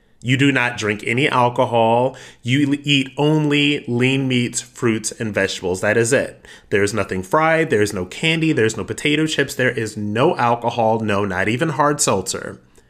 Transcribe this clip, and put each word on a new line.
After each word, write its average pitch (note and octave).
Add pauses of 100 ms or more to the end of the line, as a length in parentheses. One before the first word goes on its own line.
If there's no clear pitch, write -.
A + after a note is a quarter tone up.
(260)
You B2+
do C#3
not A#2+
drink G#2
any B2
alcohol. A#2+ (280)
You C3+
l-, C#3+
eat C#3
only D3
lean C3
meats, B2
fruits, A2
and A2
vegetables. F#2+
That G#2+
is A#2
it. G2 (240)
There G2+
is G2+
nothing F#2+
fried. D#3+
There G#3
is -
no -
candy. D#3+
There's A2
no F#2+
potato D3+
chips. C#3+
There B2+
is A2+
no G#2+
alcohol. A#2
No, G#2
not F#2+
even B2+
hard D3
seltzer. - (280)